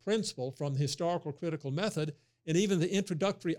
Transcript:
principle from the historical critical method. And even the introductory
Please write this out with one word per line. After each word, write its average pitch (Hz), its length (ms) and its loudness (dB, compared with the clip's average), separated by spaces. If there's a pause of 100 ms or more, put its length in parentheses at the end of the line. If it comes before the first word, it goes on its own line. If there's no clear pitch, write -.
principle 196 500 -2
from 143 240 -4
the 131 40 0
historical 170 540 0
critical 160 380 -4
method. 156 420 -2 (340)
And 160 80 2
even 196 240 4
the 175 100 2
introductory 190 680 0